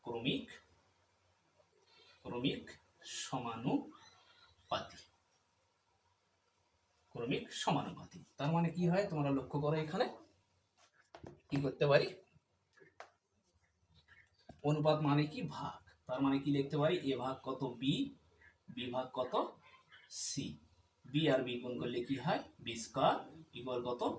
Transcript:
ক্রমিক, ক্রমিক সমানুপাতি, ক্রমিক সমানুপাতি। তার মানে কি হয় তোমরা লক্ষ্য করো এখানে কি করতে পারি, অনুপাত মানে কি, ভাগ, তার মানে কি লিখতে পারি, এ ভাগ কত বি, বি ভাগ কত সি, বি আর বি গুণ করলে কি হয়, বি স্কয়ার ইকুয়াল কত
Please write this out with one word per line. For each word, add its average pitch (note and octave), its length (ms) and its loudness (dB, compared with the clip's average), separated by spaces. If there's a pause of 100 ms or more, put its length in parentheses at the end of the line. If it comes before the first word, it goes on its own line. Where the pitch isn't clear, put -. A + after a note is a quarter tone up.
ক্রমিক, A#2+ 400 -4 (1800)
ক্রমিক B2 400 -2 (600)
সমানুপাতি, - 1800 -6 (2000)
ক্রমিক - 340 -2 (160)
সমানুপাতি। - 580 -2 (180)
তার C#3+ 180 2
মানে E3+ 200 6
কি F3 160 2
হয় G3 200 4
তোমরা C#3+ 260 2
লক্ষ্য C#3 260 -2
করো D3+ 120 4 (100)
এখানে G3 200 2 (1400)
কি C#3+ 160 0
করতে C3+ 260 2
পারি, D#3 160 6 (2500)
অনুপাত D3+ 300 4 (100)
মানে D3 240 6
কি, - 80 -8 (160)
ভাগ, C#3+ 220 -6 (300)
তার B2+ 180 -4
মানে C#3 180 4
কি D3+ 140 0
লিখতে C#3 240 0
পারি, E3+ 140 4 (160)
এ - 100 2
ভাগ C3 140 -2 (120)
কত C3+ 140 -4 (200)
বি, C3+ 120 2 (840)
বি B2 80 -6 (120)
ভাগ B2+ 120 -2 (100)
কত B2+ 160 -2 (920)
সি, - 200 -2 (680)
বি D3+ 100 2 (120)
আর B2 140 4
বি B2 140 -4
গুণ B2 200 -4
করলে - 260 -4
কি - 160 0
হয়, F#3 180 0 (240)
বি A2+ 80 -6 (100)
স্কয়ার C#3+ 320 4 (420)
ইকুয়াল B2 300 -4
কত B2 140 -2 (180)